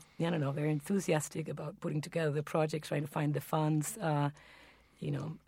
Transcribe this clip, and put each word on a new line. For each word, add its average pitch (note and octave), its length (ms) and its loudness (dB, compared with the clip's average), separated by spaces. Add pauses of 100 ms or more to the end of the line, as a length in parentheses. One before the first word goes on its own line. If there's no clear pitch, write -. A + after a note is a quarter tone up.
(200)
I E3 100 2
don't E3 100 0
know, C#3 120 0
very D3 180 0
enthusiastic D#3 800 0
about D3+ 320 -8
putting D3+ 200 -2
together D#3+ 300 0
the D3 140 0
project, D#3 420 0
trying D3 160 0
to D3 60 -4
find D3+ 260 0
the C#3+ 60 0
funds, D#3 580 2
uh, D3 320 2 (680)
you D3+ 100 -2
know, C#3+ 220 -4 (160)